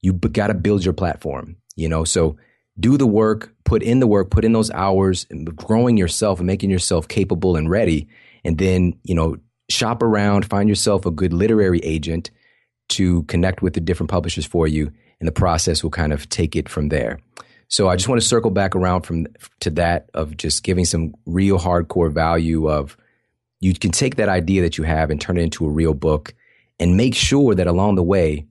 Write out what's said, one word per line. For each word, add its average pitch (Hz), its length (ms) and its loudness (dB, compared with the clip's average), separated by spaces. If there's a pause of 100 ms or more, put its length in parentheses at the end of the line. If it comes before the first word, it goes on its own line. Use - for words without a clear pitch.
You 95 100 0
b-, 90 160 -2
gotta 104 280 0
build 95 280 0
your 90 100 0
platform, 76 600 -6 (220)
you 80 100 -2
know? 80 160 0
So 80 320 0 (420)
do 120 200 2
the 135 100 4
work, 107 560 0
put - 180 2
in 123 200 2
the 123 60 4
work, 98 220 2
put 110 140 2
in 113 80 4
those 110 200 2
hours, 95 580 0
and 80 260 -10
growing 117 400 2
yourself 95 440 0
and 90 80 -2
making 95 220 -2
yourself 90 380 0
capable 92 480 0
and 78 140 -2
ready. 87 400 0 (340)
And 85 140 -2
then, 92 460 0
you 90 120 -4
know, 80 220 0 (320)
shop 117 340 -2
around, 104 420 2
find 101 220 0
yourself 101 380 2
a 87 60 0
good 85 200 -2
literary 95 480 2
agent 80 500 -6 (600)
to 90 340 2
connect 90 380 0
with 92 120 -2
the 92 80 -4
different 85 280 -2
publishers 85 360 -4
for 82 220 0
you, 76 240 -2 (280)
and 82 80 -4
the 78 40 -2
process 85 520 0
will 82 80 -4
kind 76 220 -2
of 71 160 -8
take 82 260 -2
it 78 140 -4
from 73 200 -4
there. 64 300 -4 (480)
So 98 220 0
I 90 60 2
just 92 120 -2
wanna 123 140 2
circle 113 300 0
back 95 240 0
around 92 260 0
from, 82 260 -6 (320)
to - 120 -4
that 85 420 -2
of 78 240 -6
just - 260 -4
giving 90 220 0
some 82 300 -4 (100)
real 95 340 2
hardcore 87 520 0
value 80 580 0
of 73 260 -4 (640)
you 95 140 2
can 87 180 -2
take - 240 -2
that 104 140 0
idea 92 320 0
that 82 160 0
you 78 60 -4
have 78 260 0
and 76 100 -2
turn 90 180 -2
it 85 60 2
into 80 220 -2
a 76 40 0
real 80 240 0
book 76 400 -2 (460)
and 87 160 4
make 120 200 2
sure 135 400 2
that 90 120 2
along 95 280 2
the 90 80 2
way 82 480 0